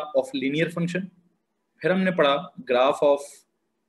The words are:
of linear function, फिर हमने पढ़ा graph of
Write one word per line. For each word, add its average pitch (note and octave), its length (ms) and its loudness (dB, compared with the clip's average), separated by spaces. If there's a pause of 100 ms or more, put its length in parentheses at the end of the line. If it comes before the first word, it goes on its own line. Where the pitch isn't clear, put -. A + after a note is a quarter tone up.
(180)
of C3 180 0
linear C#3+ 340 -2
function, F3 360 -4 (760)
फिर D#3+ 100 0
हमने F#3+ 200 2
पढ़ा C#3+ 240 2 (360)
graph C3 340 2
of C#3+ 220 2 (600)